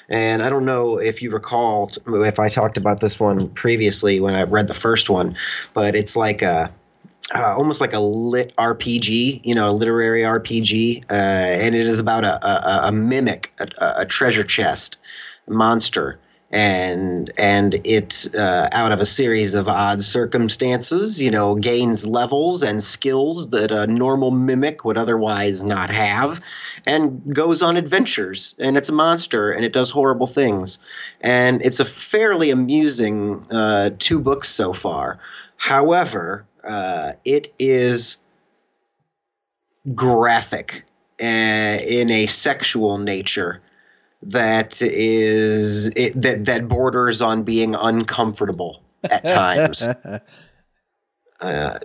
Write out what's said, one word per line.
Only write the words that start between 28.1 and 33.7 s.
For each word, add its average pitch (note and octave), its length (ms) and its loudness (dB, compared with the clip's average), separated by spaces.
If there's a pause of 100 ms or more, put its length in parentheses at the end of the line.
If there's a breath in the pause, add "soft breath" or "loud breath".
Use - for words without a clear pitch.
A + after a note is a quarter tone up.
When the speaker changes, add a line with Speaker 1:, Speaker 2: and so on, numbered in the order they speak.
Speaker 1:
And C3+ 180 2
it's C#3+ 120 0
a D3+ 40 -4
monster, D3+ 600 2
and A2 120 -2
it A2 80 -2
does B2+ 200 2
horrible C3 340 2
things. G#2 580 0 (360 loud breath)
And B2 420 2
it's C3 160 0
a C#3 60 4
fairly G3 640 0
amusing, A#2+ 1000 0
uh, G#2+ 380 2 (100)